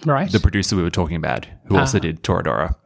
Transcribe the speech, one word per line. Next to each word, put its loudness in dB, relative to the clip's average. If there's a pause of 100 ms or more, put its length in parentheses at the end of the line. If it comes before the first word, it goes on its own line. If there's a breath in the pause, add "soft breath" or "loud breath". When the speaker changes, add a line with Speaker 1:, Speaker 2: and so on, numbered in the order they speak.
Speaker 1:
Right. 0
Speaker 2:
the 4
producer 2
we 2
were 0
talking -2
about, -4 (200)
who 0
also 2
Speaker 1:
Ah. 2
Speaker 2:
did -6
Toradora. 0 (100)